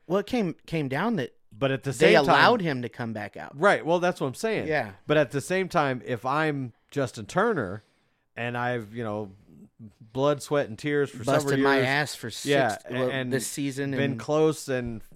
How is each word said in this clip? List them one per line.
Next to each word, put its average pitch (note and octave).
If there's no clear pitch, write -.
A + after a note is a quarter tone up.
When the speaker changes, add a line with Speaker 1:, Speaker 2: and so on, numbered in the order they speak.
Speaker 1:
Well, F3+
it G3
came, G3+
came D#3
down F#3
that B2+
Speaker 2:
but C3
at C3+
the C3+
Speaker 1:
they B2+
Speaker 2:
same D3+
time E3
Speaker 1:
allowed F3
him C#3+
to A#2
come A#2
back G#2
out. D#2+
Speaker 2:
Right. D#3+
Well, E3+
that's F3
what D3+
I'm B2+
saying. F#3+
Speaker 1:
Yeah. C#3
Speaker 2:
But D3+
at D3
the C#3+
same F#3
time, C#3
if A#2+
I'm C#3
Justin A#2+
Turner D3
and A#2+
I've, A#2+
you A#2+
know, G#2
blood, C3+
sweat, C#3+
and G#2+
tears C#3+
for B2
Speaker 1:
Busted C3+
Speaker 2:
several C3+
Speaker 1:
my C#3
Speaker 2:
years, B2+
Speaker 1:
ass C#3+
for A#2+
six, -
Speaker 2:
yeah, C3+
Speaker 1:
well, B2+
Speaker 2:
and C3
Speaker 1:
this C3
season C#3
Speaker 2:
been C#3
Speaker 1:
and A#2
Speaker 2:
close D3+
and A#2+